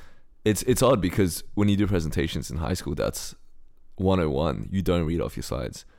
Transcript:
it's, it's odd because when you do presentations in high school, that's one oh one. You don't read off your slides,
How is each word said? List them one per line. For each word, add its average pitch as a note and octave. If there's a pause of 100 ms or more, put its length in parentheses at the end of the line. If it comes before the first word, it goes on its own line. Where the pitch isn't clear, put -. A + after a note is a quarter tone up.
(440)
it's, G#2+
it's B2
odd B2+
because F#2 (120)
when G#2
you G2+
do G2
presentations E2
in E2
high E2+
school, D2+
that's - (640)
one F#2+
oh D#2
one. C#2
You F#2+
don't F2
read E2
off -
your -
slides, - (140)